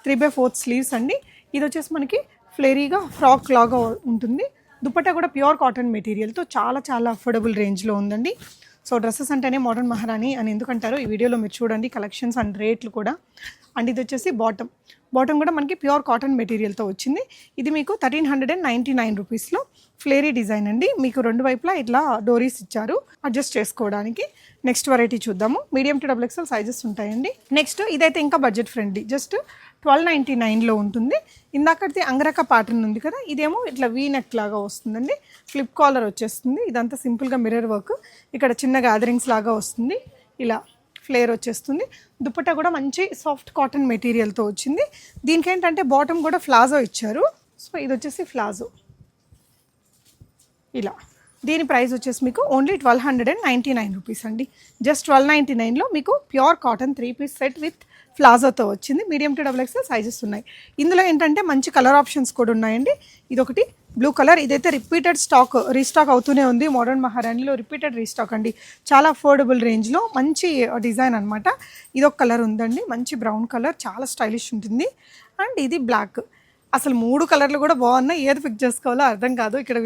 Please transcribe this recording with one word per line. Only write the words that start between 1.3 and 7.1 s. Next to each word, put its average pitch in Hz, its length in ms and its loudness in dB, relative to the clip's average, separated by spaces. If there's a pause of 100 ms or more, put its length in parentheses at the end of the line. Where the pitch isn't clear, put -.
ఇది 285 100 0
వచ్చేసి 311 300 -6
మనకి 302 260 -2 (340)
ఫ్లేరీగా 285 520 2
ఫ్రాక్ 269 440 4
లాగా 240 280 4 (280)
ఉంటుంది. 240 380 -2 (400)
దుపట్టా 339 280 0
కూడా 339 140 -2
ప్యూర్ 277 300 2
కాటన్ 247 340 0
మెటీరియల్తో 214 520 -4
చాలా, 262 480 -2
చాలా 233 200 0